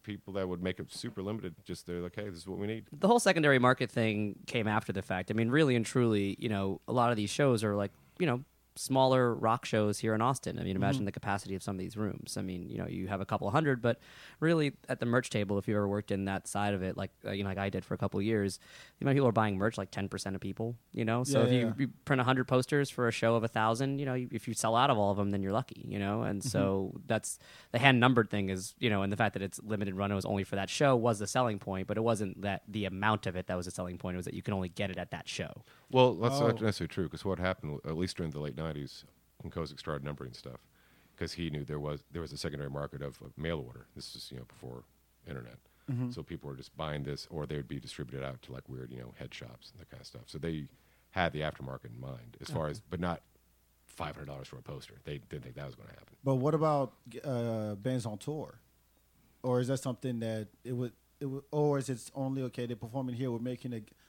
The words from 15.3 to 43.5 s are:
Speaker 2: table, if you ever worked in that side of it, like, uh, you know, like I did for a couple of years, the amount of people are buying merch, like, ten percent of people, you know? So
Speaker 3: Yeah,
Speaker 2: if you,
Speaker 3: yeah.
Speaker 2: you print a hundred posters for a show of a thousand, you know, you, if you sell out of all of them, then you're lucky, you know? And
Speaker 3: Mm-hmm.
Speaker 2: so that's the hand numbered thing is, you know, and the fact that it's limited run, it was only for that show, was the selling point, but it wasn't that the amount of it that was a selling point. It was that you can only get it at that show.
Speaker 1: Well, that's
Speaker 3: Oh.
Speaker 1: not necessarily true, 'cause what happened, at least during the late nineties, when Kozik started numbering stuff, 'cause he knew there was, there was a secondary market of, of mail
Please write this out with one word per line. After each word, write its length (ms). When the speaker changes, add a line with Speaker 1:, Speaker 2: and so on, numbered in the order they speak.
Speaker 2:
table, 260
if 100
you 80
ever 140
worked 220
in 160
that 200
side 280
of 80
it, 120
like, 160
uh, 60
you 120
know, 60
like 80
I 140
did 160
for 80
a 20
couple 240
of 60
years, 320
the 80
amount 80
of 20
people 120
are 40
buying 240
merch, 220
like, 120
ten 200
percent 260
of 60
people, 340
you 140
know? 180
So 160
Speaker 3:
Yeah, 60
Speaker 2:
if 60
you, 80
Speaker 3:
yeah. 180
Speaker 2:
you 100
print 160
a 40
hundred 240
posters 420
for 180
a 40
show 220
of 100
a 40
thousand, 500
you 60
know, 80
you, 180
if 160
you 60
sell 240
out 140
of 80
all 120
of 60
them, 140
then 120
you're 120
lucky, 340
you 100
know? 220
And 220
Speaker 3:
Mm-hmm. 80
Speaker 2:
so 560
that's 320
the 60
hand 200
numbered 300
thing 220
is, 280
you 120
know, 100
and 100
the 60
fact 160
that 100
it's 220
limited 300
run, 180
it 40
was 100
only 180
for 120
that 120
show, 280
was 220
the 80
selling 320
point, 280
but 100
it 60
wasn't 400
that 260
the 160
amount 420
of 100
it 100
that 100
was 100
a 40
selling 260
point. 200
It 20
was 80
that 80
you 80
can 100
only 160
get 220
it 80
at 140
that 180
show. 320
Speaker 1:
Well, 260
that's 180
Speaker 3:
Oh. 140
Speaker 1:
not 120
necessarily 280
true, 200
'cause 160
what 140
happened, 480
at 100
least 220
during 140
the 80
late 160
nineties, 480
when 140
Kozik 260
started 240
numbering 300
stuff, 340
'cause 180
he 160
knew 140
there 140
was, 320
there 100
was 120
a 40
secondary 320
market 340
of, 200
of 160
mail 220